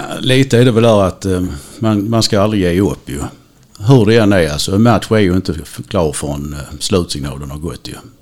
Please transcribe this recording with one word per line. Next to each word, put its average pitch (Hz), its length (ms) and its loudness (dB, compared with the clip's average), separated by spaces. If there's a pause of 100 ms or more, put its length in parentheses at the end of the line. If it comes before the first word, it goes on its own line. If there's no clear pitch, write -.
(200)
lite 127 380 2
är 123 80 6
det 127 60 4
väl 110 120 4
där 107 200 4
att, 90 220 -4
eh, 90 180 -2 (360)
man, 107 300 0
man 117 140 2
ska 104 180 2
aldrig 107 200 0
ge 87 200 0
upp - 280 -4
ju. 69 120 -8 (580)
Hur 113 260 6
det 113 120 4
än 104 160 4
är, 82 180 2
alltså, 76 240 -4
en 107 80 4
match 113 280 2
är 110 60 2
ju 92 180 2
inte 90 280 -2
f-, - 160 -16 (100)
klar 85 240 0
förrän, 73 400 -8
eh, 71 60 -12 (200)
slutsignalen 71 720 -4
har 73 60 -12
gått 76 300 -10
ju. - 80 -12 (260)